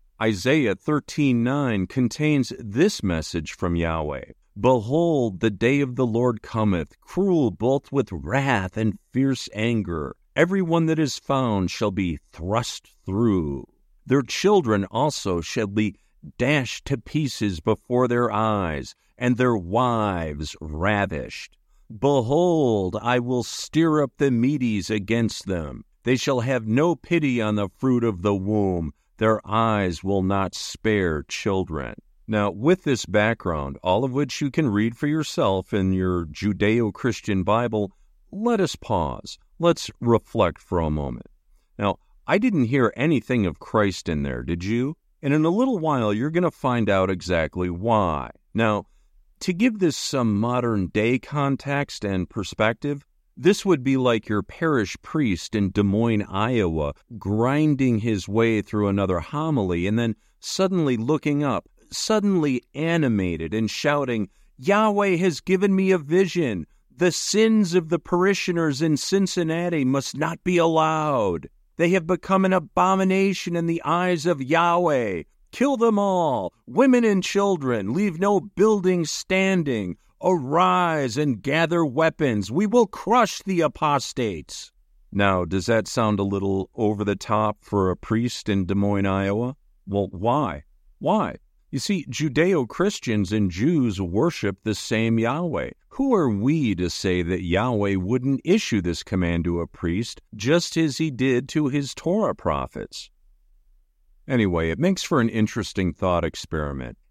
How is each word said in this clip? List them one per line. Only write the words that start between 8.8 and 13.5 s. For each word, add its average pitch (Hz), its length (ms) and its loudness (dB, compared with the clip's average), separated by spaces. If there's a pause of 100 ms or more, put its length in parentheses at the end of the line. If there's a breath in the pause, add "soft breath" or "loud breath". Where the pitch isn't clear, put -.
fierce 135 420 0
anger. 101 640 -2 (200)
Every 180 260 2
one 165 240 2
that 160 140 2
is 143 180 0
found 113 540 0
shall 107 180 -2
be 92 300 -2 (120)
thrust 104 600 -6 (160)
through. 95 580 0 (400)